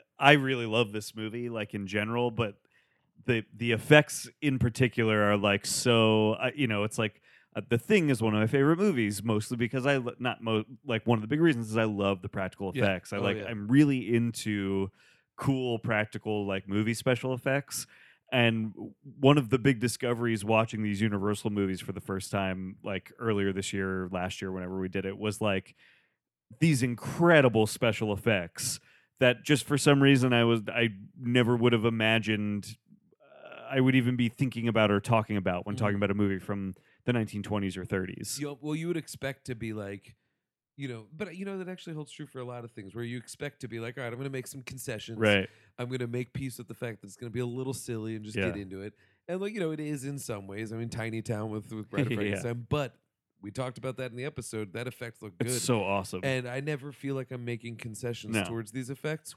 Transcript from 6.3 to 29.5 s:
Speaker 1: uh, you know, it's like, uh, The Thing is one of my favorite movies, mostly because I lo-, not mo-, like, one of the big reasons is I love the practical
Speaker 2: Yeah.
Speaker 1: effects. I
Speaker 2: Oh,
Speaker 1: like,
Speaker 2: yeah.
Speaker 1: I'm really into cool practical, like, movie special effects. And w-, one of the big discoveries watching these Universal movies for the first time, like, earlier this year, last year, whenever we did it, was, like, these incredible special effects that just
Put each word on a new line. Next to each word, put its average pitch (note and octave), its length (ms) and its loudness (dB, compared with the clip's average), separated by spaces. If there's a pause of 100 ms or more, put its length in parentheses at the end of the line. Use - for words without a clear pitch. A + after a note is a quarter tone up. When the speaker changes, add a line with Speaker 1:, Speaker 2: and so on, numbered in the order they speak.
Speaker 1:
uh, B2+ 200 -4
you C#3+ 140 0
know, G#2+ 160 0
it's G#2+ 160 -4
like, G#2+ 220 -4 (340)
uh, G#2+ 140 -4
The A#2+ 80 4
Thing F3 320 4
is A#2 120 2
one A2 120 2
of G#2+ 80 4
my A2 60 4
favorite C#3 300 4
movies, A#2 460 0
mostly A2 320 0
because A#2+ 300 -2
I C#3+ 120 2
lo-, B2 220 -4
not A#2+ 240 -6
mo-, A2 220 0 (200)
like, A2+ 220 -2
one A#2 100 4
of G#2+ 40 -4
the G#2+ 80 -8
big D3 100 0
reasons B2 300 2
is A2 80 -2
I A2+ 80 2
love G2 360 0
the G2 60 -12
practical F#2+ 480 -6
Speaker 2:
Yeah. B2+ 80 0
Speaker 1:
effects. F#2+ 300 -2
I G2+ 60 -4
Speaker 2:
Oh, - 20 -2
Speaker 1:
like, G2+ 160 0
Speaker 2:
yeah. G2+ 80 -8
Speaker 1:
I'm G#2 240 -8
really B2+ 440 6
into G2+ 800 0 (460)
cool B2+ 420 0
practical, G#2 680 -2
like, F#2+ 220 -4
movie G#2+ 260 0
special C3 400 -2
effects. C3+ 540 -4 (440)
And A2+ 420 2
w-, - 200 -14 (260)
one C#3 180 8
of B2 140 2
the C3 80 4
big B2 200 2
discoveries A#2 640 -2
watching A2 380 2
these G#2 180 -2
Universal G#2 520 0
movies G2 300 -2
for - 100 -8
the F#2+ 100 -10
first F#2+ 300 -6
time, F#2+ 520 -4
like, G2 360 -8
earlier G2+ 340 0
this G2 180 -4
year, F#2+ 400 -2
last F#2 300 -4
year, F#2+ 100 -4
whenever F#2 280 -6
we F#2 100 -4
did F#2+ 160 -4
it, G2 120 -6
was, G#2 220 -4
like, G2 360 -2 (840)
these D3+ 240 4
incredible B2 840 6
special A2 460 0
effects G2 680 -2 (400)
that B2 240 4
just D3 220 2